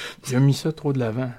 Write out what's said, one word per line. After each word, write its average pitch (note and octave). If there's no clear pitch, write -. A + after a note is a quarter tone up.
il B2+
a C3
mis C#3
ça D#3
trop D3
de C3+
l'avant. A#2+